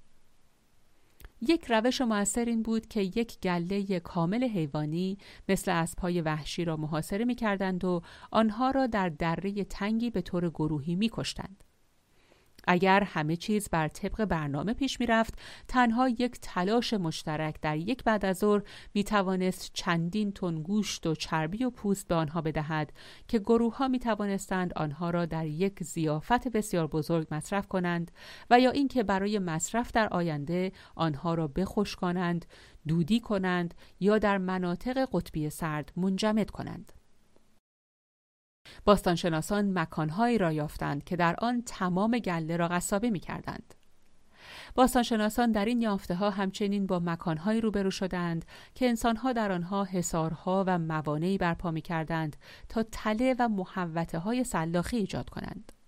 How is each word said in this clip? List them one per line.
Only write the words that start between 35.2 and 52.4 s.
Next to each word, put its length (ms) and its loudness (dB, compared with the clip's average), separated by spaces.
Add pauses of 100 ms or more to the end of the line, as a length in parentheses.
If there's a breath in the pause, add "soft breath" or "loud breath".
سرد 460 -6
منجمد 540 0
کنند. 420 -10 (1900 loud breath)
باستانشناسان 920 2
مکانهایی 600 0
را 140 4
یافتند 520 -4
که 120 -4
در 220 2
آن 280 0
تمام 520 0
گله 380 -2
را 120 2
قصابی 420 0
می‌کردند. 640 -6 (1000 loud breath)
باستانشناسان 800 4
در 120 2
این 160 0
یافته‌ها 500 0
همچنین 560 -2
با 180 0
مکانهایی 560 0
روبرو 300 0
شدند 540 -2 (300 loud breath)
که 140 2
انسان‌ها 440 2
در 200 0
آنها 320 -2
حصارها 840 0
و 120 2
موانعی 600 0
برپا 320 0
می‌کردند 680 -2 (320 loud breath)